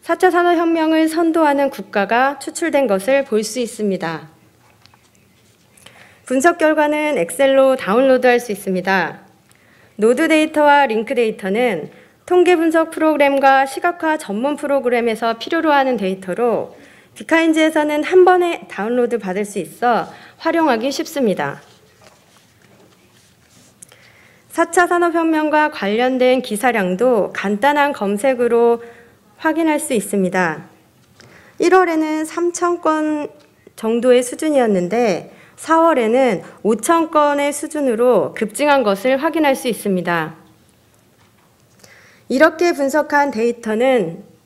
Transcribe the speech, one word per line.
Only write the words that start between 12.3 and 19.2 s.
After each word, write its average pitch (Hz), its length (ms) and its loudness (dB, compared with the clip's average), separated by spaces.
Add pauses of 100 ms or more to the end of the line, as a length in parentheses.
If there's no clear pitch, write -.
분석 320 360 0
프로그램과 277 720 4
시각화 330 520 -4
전문 262 380 -4
프로그램에서 233 840 -2
필요로 320 340 0
하는 262 240 2
데이터로 190 800 -4 (380)
비카인즈에서는 311 880 0
한 359 180 6
번에 359 460 2
다운로드 240 480 -4
받을 190 260 -6